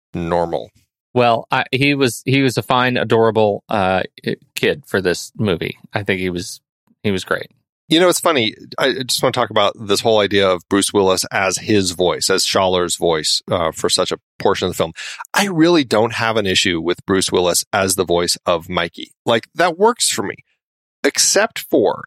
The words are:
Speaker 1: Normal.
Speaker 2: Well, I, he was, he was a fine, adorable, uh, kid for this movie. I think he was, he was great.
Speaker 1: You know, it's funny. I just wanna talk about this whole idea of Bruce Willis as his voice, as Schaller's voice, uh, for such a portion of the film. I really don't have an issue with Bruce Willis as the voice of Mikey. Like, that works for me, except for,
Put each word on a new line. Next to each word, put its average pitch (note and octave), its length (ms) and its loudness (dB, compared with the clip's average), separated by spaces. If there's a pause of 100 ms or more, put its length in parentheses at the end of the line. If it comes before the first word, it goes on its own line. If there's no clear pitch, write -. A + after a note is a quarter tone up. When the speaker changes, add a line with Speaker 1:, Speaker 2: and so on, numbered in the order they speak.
(140)
Speaker 1:
Normal. E2+ 580 -2 (420)
Speaker 2:
Well, A#2+ 380 2
I, C3 200 0
he C#3 240 2
was, C3+ 300 0
he C3+ 160 2
was C3 160 0
a B2 40 -2
fine, B2 360 2
adorable, A2 720 2
uh, F#2+ 340 0 (520)
kid F2 300 -2
for - 160 -2
this - 360 -2
movie. G2+ 400 -2 (160)
I A2 100 -4
think F#2+ 160 -2
he F#2 100 -2
was, F2 300 -8 (420)
he G#2+ 100 -2
was F#2 120 -4
great. - 260 -6 (420)
Speaker 1:
You D#3 80 4
know, F3+ 80 4
it's F3 120 2
funny. C3 340 0 (240)
I B2+ 240 -2
just B2 220 -4
wanna C3 100 2
talk A#2 160 -2
about G#2 260 2
this G2+ 260 -2
whole A2 180 4
idea G2 280 2
of F2+ 220 0
Bruce G2 240 2
Willis F#2+ 380 2
as F#2+ 260 -2
his G2 340 0
voice, E2+ 380 -2
as F#2+ 160 0
Schaller's F#2 520 0
voice, E2 520 -2
uh, E2+ 220 -2
for - 180 -4
such - 220 0
a E2+ 80 -6 (180)
portion G2 300 0
of F2 60 -4
the - 40 -10
film. E2 160 -2 (400)
I G3+ 140 0
really E3+ 360 2
don't A2+ 300 0
have A2+ 240 0
an G#2 80 0
issue F#2 340 0
with E2+ 280 -4
Bruce F#2+ 240 0
Willis F2+ 420 0
as F#2+ 220 0
the F#2 100 0
voice F2 400 0
of F2 240 -2
Mikey. F2 440 -6 (120)
Like, A#2 300 0
that E3 240 0
works A3+ 320 2
for - 100 -4
me, G2 140 -6 (680)
except - 560 0
for, G2 480 0